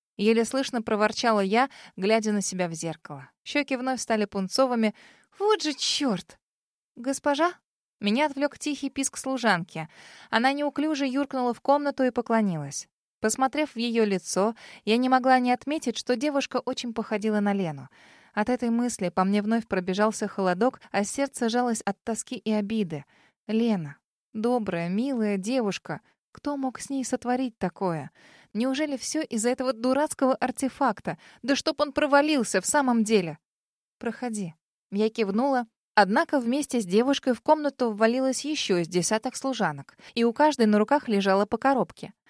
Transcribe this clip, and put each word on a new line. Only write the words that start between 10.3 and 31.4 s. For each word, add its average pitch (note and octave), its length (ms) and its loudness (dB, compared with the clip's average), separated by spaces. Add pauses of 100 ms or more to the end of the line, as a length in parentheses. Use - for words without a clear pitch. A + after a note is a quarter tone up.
неуклюже C#4+ 520 -2
юркнула C4 480 -2
в - 80 -12
комнату C#4+ 420 2
и B3+ 80 2
поклонилась. G3+ 760 -2 (320)
Посмотрев C4 560 -2
в - 20 -8
её A3+ 280 0
лицо, G3 500 0 (300)
я G#3+ 120 2
не B3+ 120 0
могла B3+ 300 4
не B3 120 0
отметить, C4+ 460 -4
что - 180 -2
девушка C4+ 420 -2
очень B3 360 -6
походила G#3+ 480 -2
на G3+ 120 0
Лену. D#3 360 -4 (440)
От G#3 160 -2
этой B3 200 -2
мысли A#3 400 -2
по F#3 160 0
мне G3+ 160 2
вновь A3 260 -2
пробежался G3+ 600 0
холодок, F#3+ 520 0 (120)
а G3+ 120 0
сердце C4+ 460 -4
жалось A#3+ 320 -2
от - 220 -6
тоски A#3 320 -8
и - 160 -6
обиды. G3+ 520 -2 (440)
Лена. G#3+ 500 0 (360)
Добрая, G#3 540 -2
милая G#3+ 500 0
девушка. G3+ 600 -4 (320)
Кто C#4+ 260 -8
мог C4 220 -6
с - 100 -14
ней C#4 140 -4
сотворить B3 540 -4
такое? E3+ 540 -4 (420)
Неужели C4+ 440 -2
всё - 240 -4
из-за A#3+ 280 -2
этого B3+ 240 0
дурацкого B3+ 640 0
артефакта? B3+ 800 -2 (260)